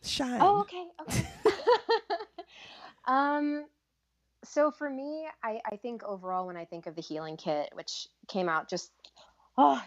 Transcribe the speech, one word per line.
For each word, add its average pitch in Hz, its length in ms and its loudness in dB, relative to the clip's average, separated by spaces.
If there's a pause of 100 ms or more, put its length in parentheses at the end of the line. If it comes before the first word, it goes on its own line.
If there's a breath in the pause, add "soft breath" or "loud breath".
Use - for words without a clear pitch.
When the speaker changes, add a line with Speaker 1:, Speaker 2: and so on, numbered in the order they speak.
Speaker 1:
Shine. 247 380 -2
Speaker 2:
Oh, 403 180 6
okay, 359 260 -6 (160)
okay. - 260 -2 (180)
<laughs> 427 100 6 (1500 loud breath)
Um, 294 580 2 (800)
so 302 280 2
for 294 180 -6
me, 294 380 -8 (160)
I, 226 160 -4 (120)
I 208 60 -8
think 226 260 -10
overall 185 440 -4
when 180 100 -10
I 170 80 -10
think 170 220 -12
of 160 80 -10
the 165 60 -10
healing 156 360 -8
kit, 147 360 -2
which - 340 -12 (200)
came 180 220 -2
out 156 200 0
just, - 220 -6 (640 soft breath)
oh, 269 300 6